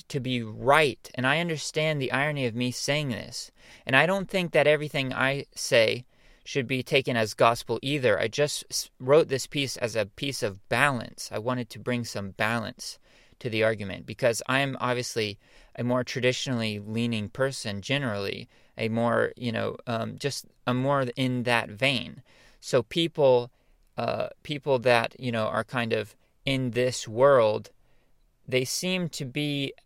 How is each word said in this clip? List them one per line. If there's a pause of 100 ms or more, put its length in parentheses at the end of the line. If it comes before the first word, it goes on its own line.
to
be
right.
And
I
understand
the
irony
of
me
saying
this. (340)
And
I
don't
think
that
everything
I
say (400)
should
be
taken
as
gospel
either.
I
just
s-, (120)
wrote
this
piece
as
a
piece
of
balance.
I
wanted
to
bring
some
balance (400)
to
the
argument
because
I'm
obviously (380)
a
more
traditionally
leaning
person
generally, (300)
a
more,
you
know, (120)
um,
just (200)
a
more (160)
in
that
vein. (380)
So
people, (460)
uh, (140)
people
that,
you
know,
are
kind
of (300)
in
this
world, (760)
they
seem
to
be, (120)